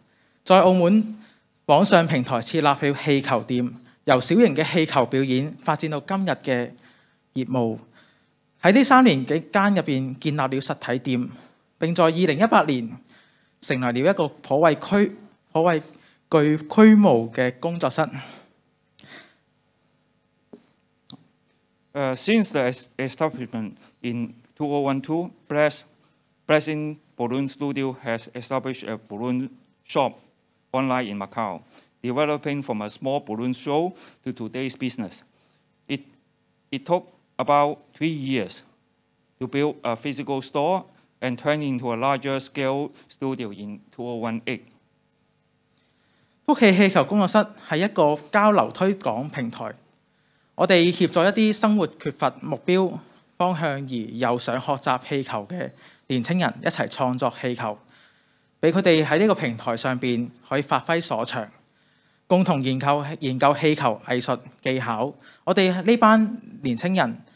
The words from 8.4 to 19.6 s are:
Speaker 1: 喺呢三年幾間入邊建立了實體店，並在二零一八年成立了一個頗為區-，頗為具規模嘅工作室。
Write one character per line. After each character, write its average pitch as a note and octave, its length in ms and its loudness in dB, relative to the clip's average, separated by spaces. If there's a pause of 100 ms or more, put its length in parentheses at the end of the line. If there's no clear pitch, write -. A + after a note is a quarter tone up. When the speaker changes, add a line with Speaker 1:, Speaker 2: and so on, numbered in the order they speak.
Speaker 1:
喺 F3 100 6
呢 C4 120 6
三 C4 200 10
年 C#3 220 4
幾 D#3 260 -2
間 G3+ 220 2
入 F3+ 80 2
邊 C3 360 -4
建 D#3 160 -4
立 - 20 -2
了 C3+ 120 -2
實 C3+ 300 -4
體 B2 200 -4
店， B2 300 -4 (500)
並 E3 160 -2
在 F3 100 4
二 E3 60 4
零 D#3+ 280 0
一 A3 80 4
八 G#3+ 180 4
年 B2 340 -4 (600)
成 C3+ 180 -4
立 B2 240 0
了 E3+ 80 4
一 G3 40 0
個 E3 140 -2
頗 - 300 -4
為 D#3+ 180 6
區-， G3+ 400 0 (360)
頗 D#3+ 100 0
為 E3+ 180 2 (500)
具 D3+ 280 4
規 G#3+ 380 8
模 B2+ 360 6
嘅 B2+ 260 -2
工 E3+ 200 -6
作 D3+ 120 -2
室。 - 120 -2 (4000)